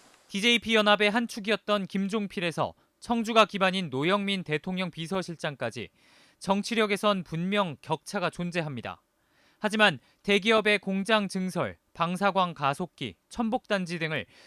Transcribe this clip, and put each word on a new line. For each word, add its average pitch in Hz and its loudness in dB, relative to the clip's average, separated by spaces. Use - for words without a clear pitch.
디제이피 226 2
연합의 208 4
한 233 0
축이었던 208 -2
김종필에서 185 -2
청주가 226 4
기반인 185 0
노영민 190 0
대통령 185 -4
비서실장까지 151 -6
정치력에선 202 0
분명 180 -2
격차가 170 -4
존재합니다. 156 -6
하지만 208 2
대기업의 208 4
공장 196 0
증설, 180 -4
방사광 180 0
가속기, 143 -4
첨복단지 202 -4
등을 156 -4